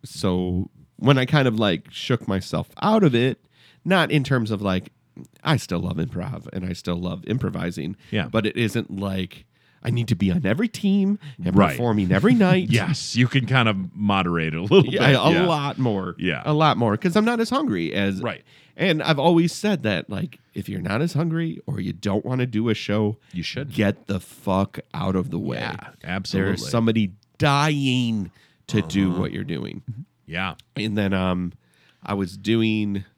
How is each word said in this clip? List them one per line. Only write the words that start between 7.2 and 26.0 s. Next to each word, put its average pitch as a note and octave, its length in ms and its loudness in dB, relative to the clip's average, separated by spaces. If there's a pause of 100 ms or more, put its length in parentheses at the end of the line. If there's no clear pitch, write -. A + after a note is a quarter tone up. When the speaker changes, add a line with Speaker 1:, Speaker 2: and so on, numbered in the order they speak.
Speaker 1:
improvising, F2 720 -4 (140)
Speaker 2:
Yeah. G2+ 200 -2
Speaker 1:
but A2 160 0
it - 100 -2
isn't A2+ 420 -2
like F#2+ 460 -6 (380)
I A#2 80 -2
need A#2+ 180 -2
to A2 80 2
be F#2 160 2
on D3+ 120 0
every A2+ 220 0
team G3+ 520 0 (260)
and F#2 120 0
Speaker 2:
Right. F#2 140 6
Speaker 1:
performing G#2 400 0
every C3+ 240 4
Speaker 2:
<laughs> G#3+ 140 6
Speaker 1:
night. F#3 220 4
Speaker 2:
Yes, - 440 0
you A#2+ 140 4
can C3 180 0
kind B2 220 4
of F#2+ 260 -2
moderate F2 580 0
it D#2+ 40 -6
a E2+ 60 -4
little C3 300 6
Speaker 1:
Yeah, B2+ 140 2
Speaker 2:
bit. C#3 100 6
Speaker 1:
a B2+ 140 4
Speaker 2:
Yeah. F3+ 160 4
Speaker 1:
lot D3 320 -2
more. G2 400 -2
Speaker 2:
Yeah. E2 260 -2
Speaker 1:
A D3+ 100 0
lot D3+ 220 4
more, G#2+ 200 2
'cause F3 180 -2
I'm G#3+ 120 4
not A#3+ 120 0
as A3+ 120 -2
hungry A2 440 -2
as G2 260 0
Speaker 2:
Right. A2 220 -6 (340)
Speaker 1:
And E3 260 0
I've D3 180 2
always E3+ 320 4
said F#3+ 320 -2
that, G2 260 0
like, - 300 -6 (140)
if G2 140 -8
you're G2 140 -6
not G#2 200 -2
as E3+ 100 -2
hungry E3 540 -2
or - 140 -6
you G2 120 -4
don't G2 320 -2
wanna B2+ 220 -2
do A2+ 220 -2
a G#2+ 60 2
show, G#2+ 440 0 (140)
Speaker 2:
You F2 120 -6
shouldn't. C#3 320 -8
Speaker 1:
get G2 320 0
the G2 100 -2
fuck - 640 -2 (120)
out F#2 220 -4
of F2+ 160 -2
the E2 80 -4
way. C2 200 -4
Speaker 2:
Yeah, - 180 -6
Speaker 1:
There's - 180 -18 (100)